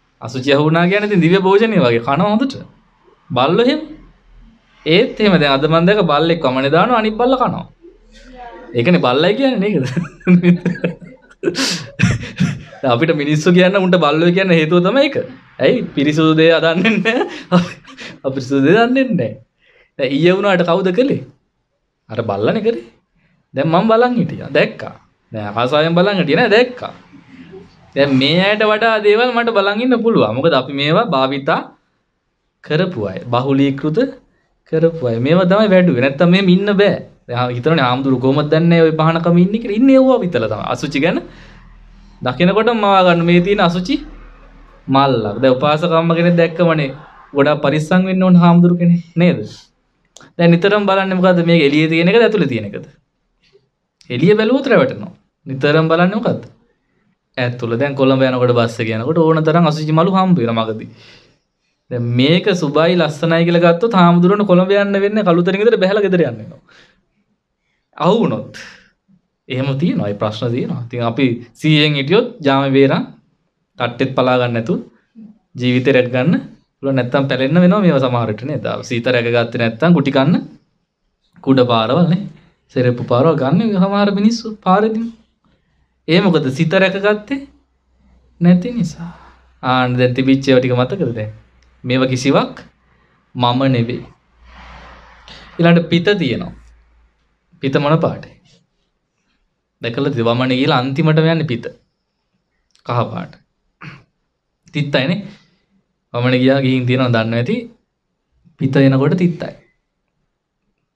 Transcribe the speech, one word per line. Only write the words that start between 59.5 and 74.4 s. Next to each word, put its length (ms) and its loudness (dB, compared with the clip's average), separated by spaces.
අසුචි 260 -2
මලු 200 2
හම්බ 260 2
වෙනවා 260 -2
මගදී. 260 -8
දැන් 220 -6
මේක 400 2
සුබයි 440 0
ලස්සනයි 480 0
කියලා 220 2
ගත්තොත් 280 2
හාමුදුරනේ 520 4
කොළඹ 260 2
යන්න 280 0
වෙන්නේ 240 0
කළුතරින් 360 0
ගෙදර 160 2
බැහැලා 300 0
ගෙදර 160 0
යන්න 160 -4
වෙනවා. 240 -18
අහු 200 0
වුණොත්. 480 -6
එහෙම 260 -6
තියෙනවා. 340 -2
ඒ 60 -4
ප්‍රශ්න 360 -4
තියෙනවා. 320 -6
ඉතින් 200 -10
අපි 240 -2
සීයෙන් 440 0
හිටියොත් 340 0
ජාම 340 0
වේරන් 320 2
තට්ටෙත් 340 -4
පලා 260 0
ගන්න 160 -2